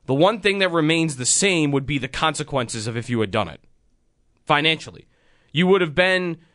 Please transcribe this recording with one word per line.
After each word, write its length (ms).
the 100
one 260
thing 180
that 120
remains 460
the 100
same 460
would 140
be 120
the 100
consequences 760
of 100
if 140
you 100
had 100
done 180
it 120
financially. 600
You 140
would 140
have 140
been 420